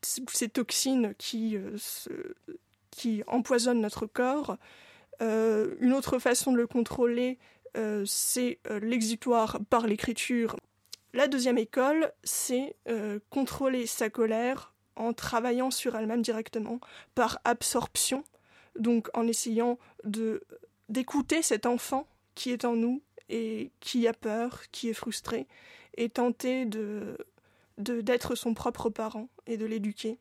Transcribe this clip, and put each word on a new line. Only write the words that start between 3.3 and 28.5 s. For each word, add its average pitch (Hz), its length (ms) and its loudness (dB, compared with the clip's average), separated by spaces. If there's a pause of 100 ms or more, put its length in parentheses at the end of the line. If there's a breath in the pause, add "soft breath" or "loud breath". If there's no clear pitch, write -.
notre 214 260 -2
corps. 254 500 -2 (640 loud breath)
Euh, 220 600 2
une 247 120 6
autre 262 280 2
façon 247 320 4
de 247 40 6
le 240 120 4
contrôler, 247 680 2 (380 soft breath)
euh, 214 300 -2
c'est, - 540 0 (100)
euh, 208 80 -2
l'exutoire 226 800 2 (100)
par 233 200 4
l'écriture. 226 680 0 (560)
La 262 140 4
deuxième 254 320 2
école, 277 540 2 (100)
c'est, - 540 -2 (120)
euh, 214 300 -2 (120)
contrôler 262 560 0
sa 220 220 -2
colère 226 640 0 (220)
en 226 180 -2
travaillant 254 600 0
sur 233 240 -2
elle-même 220 260 0
directement, 226 560 -4 (380 loud breath)
par 240 260 2
absorption, - 800 0 (560 soft breath)
donc 233 360 2
en 233 120 2
essayant 233 520 2 (260 soft breath)
de, 220 400 -2 (440)
d'écouter 269 540 0
cet 220 240 2
enfant 247 400 0 (300)
qui - 160 -2
est 240 120 -4
en 240 120 2
nous 247 260 2 (260)
et 220 520 -4
qui 233 260 2
a 226 60 4
peur, 226 580 -4
qui - 180 -6
est 220 60 -2
frustré, - 540 -6 (480 loud breath)
et 233 140 0
tenter 254 560 0
de, 208 500 -6 (600 soft breath)
de, 233 240 -2
d'être 240 320 2
son 233 200 -2